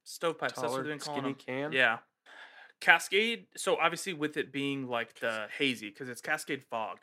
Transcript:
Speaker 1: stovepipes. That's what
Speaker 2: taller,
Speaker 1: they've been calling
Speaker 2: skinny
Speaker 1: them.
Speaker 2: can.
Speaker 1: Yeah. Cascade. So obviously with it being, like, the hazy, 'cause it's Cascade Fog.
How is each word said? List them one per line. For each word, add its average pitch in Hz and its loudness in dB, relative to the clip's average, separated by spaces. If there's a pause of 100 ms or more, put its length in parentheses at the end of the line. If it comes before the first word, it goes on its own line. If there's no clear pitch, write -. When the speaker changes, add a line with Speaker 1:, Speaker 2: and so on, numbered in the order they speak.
Speaker 1:
stovepipes. - -2
That's 131 -8
what - 0
Speaker 2:
taller, 131 -2
Speaker 1:
they've 147 -4
been 147 -6
calling 143 -4
Speaker 2:
skinny 139 -2
Speaker 1:
them. - -8
Speaker 2:
can. 135 -6
Speaker 1:
Yeah. 123 4 (800)
Cascade. 196 4 (100)
So 185 2
obviously 170 0
with 151 -2
it 135 -4
being, 139 -2
like, 117 -4
the 110 -2 (100)
hazy, 117 0
'cause 127 -12
it's 120 -12
Cascade 156 -4
Fog. 107 -6